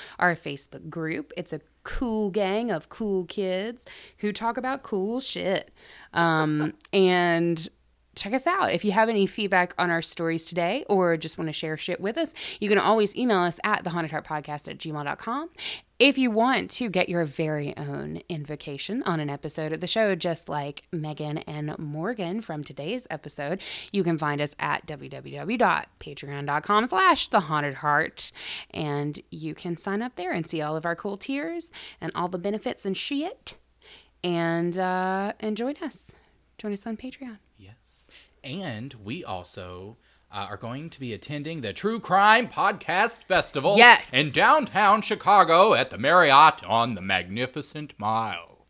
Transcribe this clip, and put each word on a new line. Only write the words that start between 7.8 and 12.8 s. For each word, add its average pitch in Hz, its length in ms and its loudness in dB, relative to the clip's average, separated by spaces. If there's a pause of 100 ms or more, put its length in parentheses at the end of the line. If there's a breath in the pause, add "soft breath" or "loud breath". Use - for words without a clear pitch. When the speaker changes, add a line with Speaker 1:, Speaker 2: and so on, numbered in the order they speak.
Speaker 1:
check 202 180 -8
us 262 140 -2
out. 359 240 2
If 170 140 -2
you 208 80 0
have 220 160 4
any 208 160 2
feedback 185 540 0
on 175 100 0
our 170 120 0
stories 165 440 -4
today 180 420 -4
or 180 300 4
just 160 220 -8
wanna 160 120 -4
share 156 240 -6
shit 175 240 -6
with 202 200 -4
us, 330 140 -4 (280 loud breath)
you 208 80 0
can 208 80 6
always 208 380 4